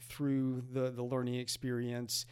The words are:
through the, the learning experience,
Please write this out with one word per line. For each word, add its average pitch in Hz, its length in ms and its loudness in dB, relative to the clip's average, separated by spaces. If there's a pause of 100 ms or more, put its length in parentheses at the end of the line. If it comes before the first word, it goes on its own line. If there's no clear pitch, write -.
through 131 640 2
the, 127 180 2
the 123 140 -4
learning 123 320 2
experience, 120 960 0